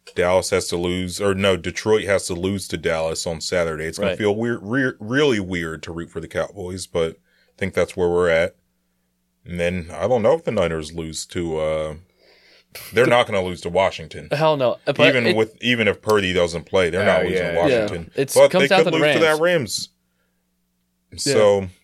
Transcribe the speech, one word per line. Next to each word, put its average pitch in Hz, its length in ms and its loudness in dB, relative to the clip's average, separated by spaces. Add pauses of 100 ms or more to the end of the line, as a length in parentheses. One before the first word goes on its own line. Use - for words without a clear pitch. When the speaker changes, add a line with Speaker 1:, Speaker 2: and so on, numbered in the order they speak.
(160)
Speaker 1:
Dallas 90 340 2
has 92 180 0
to 92 100 -4
lose, 90 440 -4
or 101 120 0
no, 95 220 2
Detroit 90 500 0
has 95 220 0
to 95 60 -6
lose 95 360 -4
to 87 80 -4
Dallas 82 500 -2
on 82 140 -6
Saturday. 82 440 -2
It's 82 140 -8
gonna 98 120 -2
Speaker 2:
Right. 90 60 -6
Speaker 1:
feel 104 180 2
weird, 117 260 -4
re-, 127 380 -2
really 127 400 0
weird 85 440 -6
to - 80 -12
root 82 180 -10
for - 100 -10
the 82 80 -10
Cowboys, 90 600 -6
but 82 300 -2
I - 400 -20
think 92 160 -4
that's 87 220 0
where 90 140 2
we're 87 200 4
at. 82 260 2 (920)
And 87 140 -8
then 87 320 -2
I 85 160 -6
don't 120 140 0
know 117 120 4
if 165 100 -2
the 165 80 -4
Niners 82 420 -2
lose 82 340 -10
to, 85 300 -4
uh, 78 380 -4 (1000)
they're 113 120 4
Speaker 2:
The 131 40 2
Speaker 1:
not 120 180 4
gonna 101 160 -2
lose 90 180 -6
to - 80 -8
Washington. 85 640 -2
Speaker 2:
Hell 156 260 0
no. 123 280 0
But 139 160 -2
Speaker 1:
Even 131 260 4
Speaker 2:
it 110 80 2
Speaker 1:
with, 110 260 0
even 117 260 2
if 95 140 0
Purdy 101 320 2
doesn't 85 320 0
play, 92 240 2
they're 87 120 -2
Speaker 3:
Oh, 101 40 0
Speaker 1:
not 92 180 4
losing 92 140 -2
Speaker 3:
yeah, 90 120 -2
Speaker 1:
to 85 60 -4
Speaker 3:
yeah. 85 60 2
Speaker 1:
Washington. 104 540 0
Speaker 2:
Yeah. 135 60 -2
It's 139 140 -4
Speaker 1:
But 143 160 6
Speaker 2:
comes 180 120 4
Speaker 1:
they 143 40 2
Speaker 2:
down 185 120 4
Speaker 1:
could 170 140 2
Speaker 2:
to 160 60 0
the 147 40 2
Speaker 1:
lose 151 120 4
to - 40 2
that 156 200 4
Speaker 2:
Rams. - 20 0
Speaker 1:
Rams. 165 480 0 (1400)
Speaker 2:
Yeah. 139 60 2
Speaker 1:
So, 101 280 6 (220)